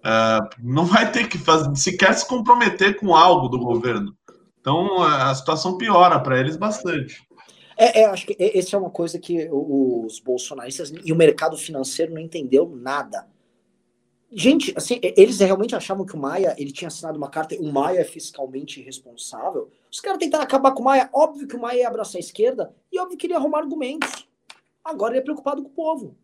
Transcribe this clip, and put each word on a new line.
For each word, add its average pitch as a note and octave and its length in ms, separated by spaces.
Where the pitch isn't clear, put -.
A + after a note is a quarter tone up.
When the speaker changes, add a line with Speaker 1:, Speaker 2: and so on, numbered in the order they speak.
Speaker 1:
é, A2+ 340
não C3+ 220
vai G#3 260
ter A#3 180
que F3 100
faz-, C#3+ 420
sequer F#3+ 340
se - 140
comprometer A3 720
com F#3 160
algo D#3 340
do B2 100
governo. A#2 580
Então, F3+ 420
a C3+ 320
situação D#3+ 440
piora F3+ 420
pra C3 180
eles C3+ 180
bastante. F3 680
Speaker 2:
É, A3 260
é, - 20
acho F#3+ 200
que - 140
e-, G3 180
essa F3+ 200
é - 20
uma F#3 120
coisa E3+ 280
que E3+ 320
o-, C3+ 560
os - 140
bolsonaristas C3+ 720
e D#3+ 80
o D#3+ 40
mercado D#3+ 400
financeiro E3 580
não D#3 60
entendeu E3 520
nada. C3 540
Gente, F#3 460
assim, A#3+ 260
e-, - 140
eles G#3 240
realmente G3 340
achavam F#3+ 320
que - 80
o D#3 60
Maia, D#3+ 360
ele C#3+ 140
tinha E3 160
assinado D#3 320
uma C#3+ 100
carta, D#3+ 280
o D#3 160
Maia E3 280
é D#3 40
fiscalmente C#3 760
irresponsável. B2 920
Os - 100
caras G4 180
tentaram D4+ 260
acabar C4+ 280
com C4+ 100
o - 20
Maia, C4 280
óbvio C#4+ 360
que A#3+ 80
o A#3+ 40
Maia B3 200
ia B3 80
abraçar G3+ 280
a F3+ 40
esquerda A3 540
e F4+ 60
óbvio F4+ 180
que F4 100
ele F4+ 60
ia E4 60
arrumar D4 200
argumentos. D4 680
Agora A#3 280
ele C4 80
é - 20
preocupado C#4+ 400
com - 60
o - 40
povo. D#4 520